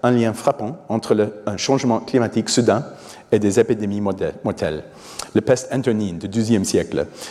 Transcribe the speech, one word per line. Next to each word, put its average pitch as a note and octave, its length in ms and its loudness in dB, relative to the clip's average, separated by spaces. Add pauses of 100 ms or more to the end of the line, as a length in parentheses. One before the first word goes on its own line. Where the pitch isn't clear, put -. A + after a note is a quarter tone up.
un B2 80 4
lien A#2 220 4
frappant B2 460 -2 (100)
entre A2+ 260 0
le, G#2 320 0
un G#2 100 -6
changement B2+ 440 0
climatique A2+ 500 0
soudain A#2 340 2 (460)
et A2 80 4
des G2+ 220 2
épidémies G#2 400 0
modè-, F#2 340 -2 (100)
mortelles. D#2+ 380 -2 (520)
La - 60 6
peste - 320 2
antonine G#2+ 460 0
du F2+ 100 -8
douzième G#2+ 360 2
siècle D2+ 420 0 (240)